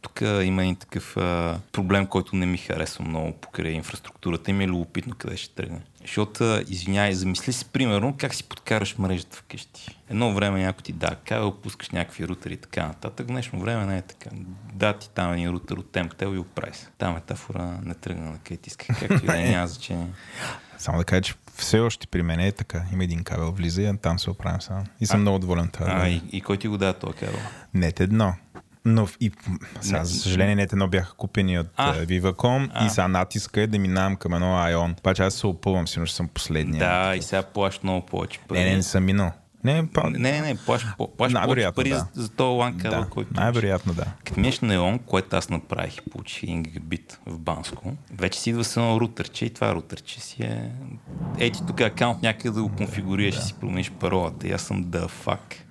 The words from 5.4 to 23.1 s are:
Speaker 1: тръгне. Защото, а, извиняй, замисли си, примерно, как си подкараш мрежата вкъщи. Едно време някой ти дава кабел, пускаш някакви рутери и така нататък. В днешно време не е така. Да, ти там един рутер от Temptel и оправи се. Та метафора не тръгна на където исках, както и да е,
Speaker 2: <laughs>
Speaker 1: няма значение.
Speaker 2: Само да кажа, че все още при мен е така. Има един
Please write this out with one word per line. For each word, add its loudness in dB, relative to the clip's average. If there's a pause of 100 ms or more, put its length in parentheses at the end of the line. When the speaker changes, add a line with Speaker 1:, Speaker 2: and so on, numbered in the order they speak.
Speaker 1:
тръгне. -8 (200)
Защото, -2
а, 4
извиняй, 0
замисли -2
си, -6
примерно, 2
как -4
си -8
подкараш -2
мрежата -2
вкъщи. -16 (120)
Едно 2
време 2
някой -2
ти -10
дава -2
кабел, 0
пускаш -12
някакви -4
рутери -8
и -8
така -4
нататък. -8
В -8
днешно -6
време -2
не -2
е -2
така. -16 (440)
Да, 4
ти -10
там 0
един 0
рутер -4
от -10
Temptel -4
и -2
оправи -8
се. -18 (100)
Та 0
метафора -6
не -8
тръгна -8
на -10
където -14
исках, -6
както 2
и 4
да 2
е, 0
Speaker 2:
<laughs> 4
Speaker 1:
няма 2
значение. -6 (680)
Speaker 2:
Само 0
да 2
кажа, 4
че -4 (220)
все 4
още 2
при 0
мен 2
е 4
така. -4 (100)
Има 2
един 0